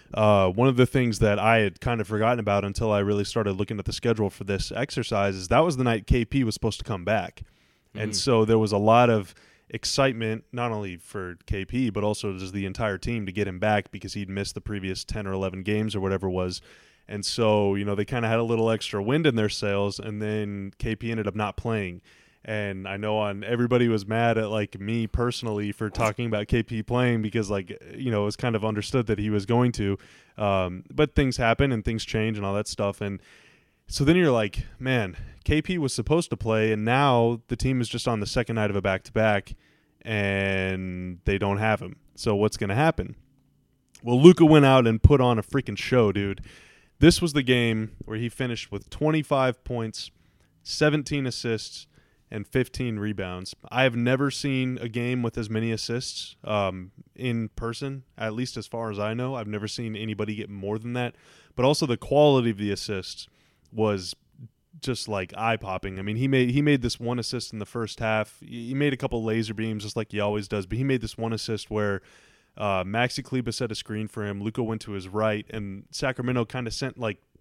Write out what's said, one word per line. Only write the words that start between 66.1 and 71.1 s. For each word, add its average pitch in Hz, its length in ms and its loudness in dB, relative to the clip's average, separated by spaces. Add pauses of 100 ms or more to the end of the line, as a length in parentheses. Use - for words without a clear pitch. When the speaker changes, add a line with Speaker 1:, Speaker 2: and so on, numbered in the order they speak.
Speaker 1:
he 127 120 0
made, 127 240 4
he 139 100 2
made 147 200 2
this 120 180 -4
one 120 200 -4
assist 117 340 -8
in 110 60 -10
the 101 60 -8
first - 340 -8
half. 110 400 -2
He, 117 280 -14
he 131 60 -6
made 139 200 0
a 127 40 -4
couple 123 260 -4
laser 110 300 -2
beams, 110 300 -6
just 104 120 -12
like 110 160 -6
he 104 80 -4
always 104 280 -2
does, 101 180 -4
but 107 120 -6
he 131 60 -2
made 135 180 0
this - 160 -10